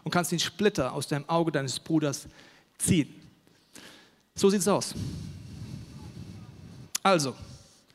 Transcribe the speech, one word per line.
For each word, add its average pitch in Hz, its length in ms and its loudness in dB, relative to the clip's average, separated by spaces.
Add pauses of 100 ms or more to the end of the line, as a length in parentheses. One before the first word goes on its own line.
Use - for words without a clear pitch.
und 160 80 -6
kannst 175 200 2
den 165 80 0
Splitter 165 540 2
aus - 140 -6
deinem 147 200 -2
Auge 165 240 2
deines 135 280 0
Bruders 151 480 0 (500)
ziehen. 165 340 4 (1200)
So 196 160 6
sieht's 196 160 4
aus. 165 260 2 (2000)
Also, 156 340 4 (580)